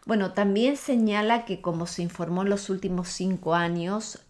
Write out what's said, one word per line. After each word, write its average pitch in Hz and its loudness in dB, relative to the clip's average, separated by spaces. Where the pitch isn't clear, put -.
Bueno, 196 0
también 208 4
señala 226 2
que, 185 -6
como 170 -2
se - -6
informó 175 -2
en 196 2
los 202 0
últimos 185 -2
cinco 185 -2
años, 175 -2